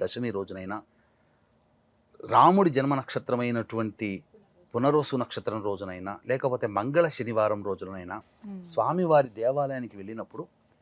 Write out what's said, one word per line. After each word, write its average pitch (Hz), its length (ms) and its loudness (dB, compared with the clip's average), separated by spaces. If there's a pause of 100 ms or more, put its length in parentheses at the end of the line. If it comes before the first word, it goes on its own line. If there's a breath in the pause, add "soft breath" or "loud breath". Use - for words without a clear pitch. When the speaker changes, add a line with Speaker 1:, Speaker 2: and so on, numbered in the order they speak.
Speaker 1:
దశమి 120 280 -2
రోజునైనా, 98 520 -6 (1400)
రాముడి 160 440 8
జన్మ 135 240 2
నక్షత్రమైనటువంటి 113 1300 -4 (520)
పునరోసు 139 420 2
నక్షత్రం 110 460 -4
రోజునైనా, 98 640 -6
లేకపోతే 123 400 -2
మంగళ 131 420 2
శనివారం 107 560 0
రోజునైనా 95 580 -8 (240)
Speaker 2:
Hmm. 196 160 -12
Speaker 1:
స్వామివారి 156 640 4
దేవాలయానికి 123 680 -2
వెళ్ళినప్పుడు 110 500 -12 (360)